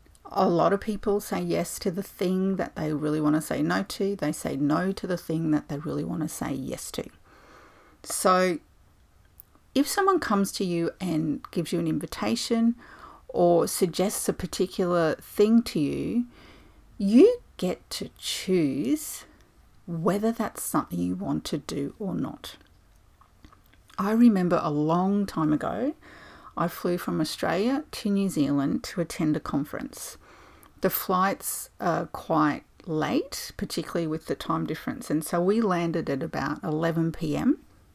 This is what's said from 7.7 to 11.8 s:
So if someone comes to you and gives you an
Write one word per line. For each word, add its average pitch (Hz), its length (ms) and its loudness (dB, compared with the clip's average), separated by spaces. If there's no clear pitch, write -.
So 185 580 2
if 277 140 2
someone 381 320 4
comes 196 320 2
to - 100 -2
you 170 280 0
and 160 400 -2
gives 170 220 -4
you 170 60 2
an 165 80 0